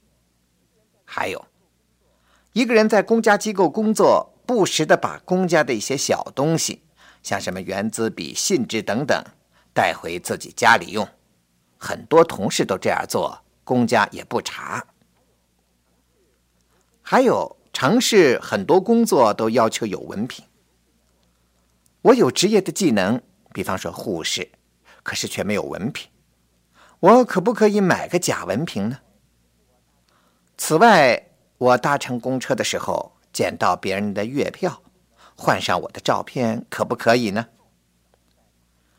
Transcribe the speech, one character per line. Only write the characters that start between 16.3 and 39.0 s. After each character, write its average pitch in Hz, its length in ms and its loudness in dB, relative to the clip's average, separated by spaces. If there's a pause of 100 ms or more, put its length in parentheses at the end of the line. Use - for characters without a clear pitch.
还 214 180 2
有， 135 340 0 (160)
城 196 300 2
市 165 400 4
很 101 240 -4
多 175 160 4
工 233 240 2
作 123 300 4
都 113 160 -2
要 113 180 4
求 - 160 -4
有 90 160 -6
文 90 260 -8
凭。 - 160 -18 (1600)
我 226 140 6
有 175 160 4
职 180 180 0
业 214 140 4
的 165 100 -10
技 156 200 0
能， 101 280 2 (320)
比 98 100 -8
方 95 140 -4
说 85 160 -10
护 85 320 -6
士， - 260 -6 (520)
可 - 120 -8
是 - 140 -6
却 95 160 -6
没 104 100 -2
有 90 80 -2
文 85 300 -8
凭， - 160 -16 (880)
我 226 260 6
可 - 160 -2
不 214 120 0
可 214 160 2
以 208 120 0
买 143 280 0
个 175 100 -2
假 113 280 -4
文 104 180 -4
凭 101 240 -6
呢？ 135 100 -8 (1600)
此 - 200 0
外， 160 540 4 (280)
我 123 200 4
搭 143 200 0
乘 123 200 -8
公 131 220 -6
车 135 140 -4
的 - 100 -2
时 - 140 -4
候， - 340 -6 (200)
捡 95 240 -4
到 92 200 0
别 95 180 -6
人 101 200 -4
的 101 100 -4
月 120 260 -4
票， - 320 -8 (540)
换 104 240 -2
上 90 200 -2
我 - 120 -10
的 - 80 -18
照 107 220 -2
片， 117 480 -6
可 107 140 -6
不 113 120 -4
可 117 200 2
以 117 140 -2
呢？ 110 180 -6 (1500)